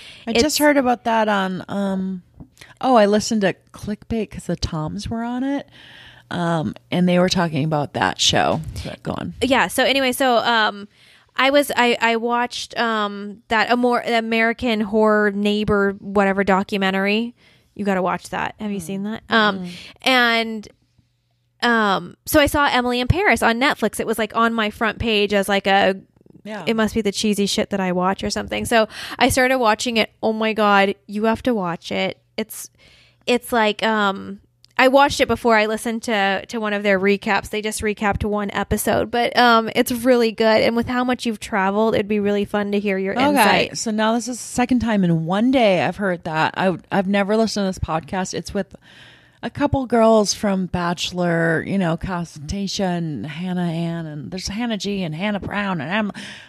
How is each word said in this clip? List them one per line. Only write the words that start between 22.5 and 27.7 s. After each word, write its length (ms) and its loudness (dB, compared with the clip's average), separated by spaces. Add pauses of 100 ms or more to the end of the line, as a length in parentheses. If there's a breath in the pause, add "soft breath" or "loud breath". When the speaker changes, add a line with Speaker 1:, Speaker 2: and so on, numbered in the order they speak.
Speaker 2:
Emily 300 0
in 80 -4
Paris 340 2
on 180 2
Netflix. 380 0
It 80 -4
was, 120 -2
like, 180 -4
on 180 2
my 160 -2
front 280 -4
page 340 0
as, 160 2
like, 180 0
a, 300 4 (480)
Speaker 1:
Yeah. 220 -12
Speaker 2:
it 100 0
must 180 0
be 80 0
the 100 0
cheesy 340 0
shit 240 -2